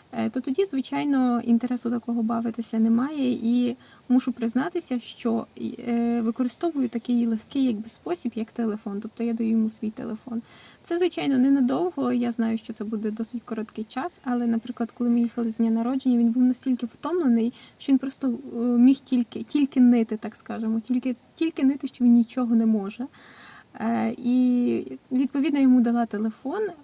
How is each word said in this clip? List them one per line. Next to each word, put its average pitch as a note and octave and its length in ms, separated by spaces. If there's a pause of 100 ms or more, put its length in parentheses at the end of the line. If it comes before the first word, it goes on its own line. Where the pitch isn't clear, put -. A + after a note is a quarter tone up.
(120)
е, A3+ 180
то B3+ 100
тоді, C4+ 240
звичайно, C4+ 800
інтересу A#3+ 460
такого A#3 320
бавитися A3+ 560
немає. B3 540
І A#3+ 440 (320)
мушу B3+ 240
признатися, B3+ 640
що, A3+ 480 (140)
е, A#3 600
використовую B3+ 680
такий A#3 380
легкий, A#3 380
якби, A3 240
спосіб, - 460
як A3 180
телефон. G#3+ 480
Тобто A3 240
я A#3 80
даю A3+ 180
йому A3 200
свій G#3+ 200
телефон. A3+ 520 (420)
Це, E4+ 140
звичайно, D#4 400
ненадовго. C4+ 720
Я A#3+ 200
знаю, A3+ 260
що - 140
це G#3+ 120
буде G#3+ 260
досить A3+ 340
короткий A3 400
час, C#4+ 400
але, A#3+ 220
наприклад, A3+ 520
коли A#3+ 120
ми A#3+ 100
їхали A#3 300
з A3 60
дня A3+ 140
народження, A#3+ 480
він A#3 120
був B3 120
настільки B3+ 440
втомлений, B3+ 640 (260)
що - 140
він C4+ 60
просто, C4+ 300
е, - 300
міг B3 380
тільки, - 460
тільки C4+ 380
нити, A#3+ 360
так G#3+ 200
скажемо, A3 440
тільки, B3 360 (180)
тільки E4 300
нити, C4+ 220
що - 180
він A#3+ 80
нічого A#3+ 420
не A3+ 120
може. A3 400 (760)
Е, A3+ 380
і, B3 800 (140)
відповідно, C#4 480
йому B3+ 200
дала A#3 260
телефон. A3+ 560 (220)